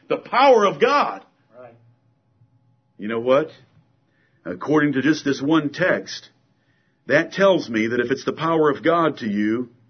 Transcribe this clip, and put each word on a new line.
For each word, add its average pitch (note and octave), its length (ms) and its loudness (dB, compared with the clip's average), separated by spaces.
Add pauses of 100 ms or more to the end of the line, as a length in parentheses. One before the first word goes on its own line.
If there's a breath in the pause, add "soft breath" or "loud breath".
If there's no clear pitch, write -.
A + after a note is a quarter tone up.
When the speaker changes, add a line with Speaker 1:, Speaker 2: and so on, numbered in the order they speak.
Speaker 1:
the C#3+ 80 -2
power A#3+ 480 4
of E3 160 0
God? A3 420 0 (360)
Speaker 2:
Right. A#2+ 160 -20 (1200)
Speaker 1:
You G2 120 -12
know A2+ 120 -6
what? C3+ 300 0 (960)
According D3 480 0
to C3 80 -2
just D3 200 0
this C3 200 -4
one D3 280 2
text, D3 600 -6 (760)
that D3+ 260 0
tells F#3 360 2
me A2+ 200 -2
that A#2+ 120 -2
if A#2+ 100 -2
it's C3+ 140 -4
the - 80 -4
power D#3+ 380 0
of C3+ 120 -6
God D#3+ 360 0
to A#2+ 80 -8
you, G#2+ 420 -2 (220)